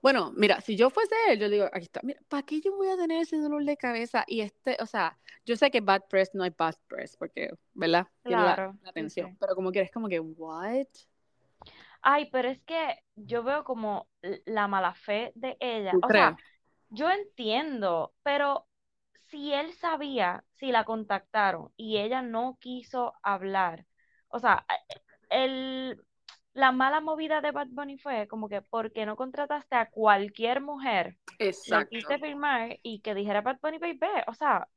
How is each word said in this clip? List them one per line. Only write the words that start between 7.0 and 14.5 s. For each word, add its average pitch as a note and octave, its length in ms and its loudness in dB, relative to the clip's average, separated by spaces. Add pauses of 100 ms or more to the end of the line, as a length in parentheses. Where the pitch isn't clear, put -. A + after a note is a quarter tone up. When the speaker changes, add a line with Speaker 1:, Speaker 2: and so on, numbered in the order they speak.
Speaker 1:
porque, - 340 -8 (240)
¿verdad? E3+ 340 2 (180)
Tiene A#3 180 4
la, F#3+ 140 6
Speaker 2:
Claro, F#3+ 240 -6
Speaker 1:
la F#3 140 -20
Speaker 2:
sí, E3 140 -6
Speaker 1:
atención, F3+ 200 -6
Speaker 2:
sí. F#3+ 100 -20
Speaker 1:
pero F#3+ 160 0
como F#3 160 -2
quieres, F#3 200 0
como A3 180 -6
que, F3 100 0
"What?". E3 680 -6 (1120)
Speaker 2:
Ay, C#4+ 300 4
pero B3+ 180 0
es C4 140 -8
que D#4+ 360 -4 (160)
yo A3+ 280 -4
veo C#4+ 200 -2
como A3 460 -4 (120)
l-, - 240 -8
la G#3 220 0